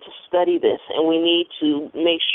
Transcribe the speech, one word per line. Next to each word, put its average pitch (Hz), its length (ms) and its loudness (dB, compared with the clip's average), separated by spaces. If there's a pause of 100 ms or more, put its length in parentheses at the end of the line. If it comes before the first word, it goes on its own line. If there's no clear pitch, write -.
to - 60 -20 (180)
study 175 300 2
this, - 220 2 (100)
and 160 180 0
we 165 100 2
need 170 280 2 (140)
to 151 340 -2
make 165 260 0 (140)